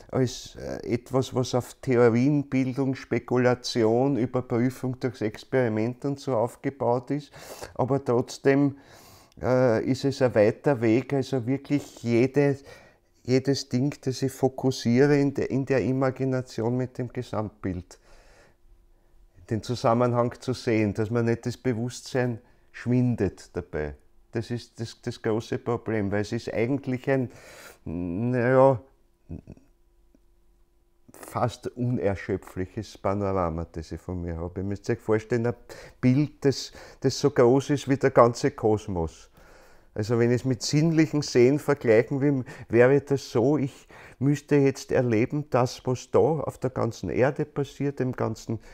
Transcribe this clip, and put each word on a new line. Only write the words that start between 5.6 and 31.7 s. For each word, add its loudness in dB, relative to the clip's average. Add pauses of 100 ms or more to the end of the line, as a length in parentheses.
und -4
so -4
aufgebaut -2
ist, -6 (420)
aber 0
trotzdem, 2 (640)
äh, 2
ist -2
es -2
ein 2
weiter 4
Weg, 2
also -2
wirklich -4
jede, 2 (640)
jedes 0
Ding, -2
das -4
ich -2
fokussiere, 2
in 0
der, -4
in -2
der 0
Imagination -2
mit -6
dem -8
Gesamtbild, -8 (1500)
den -4
Zusammenhang 0
zu -6
sehen, 0
dass -4
man 0
nicht -2
das -6
Bewusstsein -4 (320)
schwindet 0
dabei. -6 (380)
Das -6
ist -10
das, -12
das -10
große -2
Problem, -4
weil -2
es -6
ist -6
eigentlich -4
ein, 0 (540)
naja, 2 (2250)
fast -6 (100)